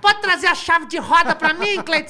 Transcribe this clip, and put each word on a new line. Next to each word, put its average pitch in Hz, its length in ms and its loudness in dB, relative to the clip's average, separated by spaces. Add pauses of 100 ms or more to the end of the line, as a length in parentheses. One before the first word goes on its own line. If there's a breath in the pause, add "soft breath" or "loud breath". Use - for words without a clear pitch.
Pode 415 200 2
trazer 359 260 0
a 349 80 4
chave 330 320 0
de 339 120 -8
roda 320 360 2
pra 311 180 0
mim, 370 300 -4
Cleiton? 320 280 -2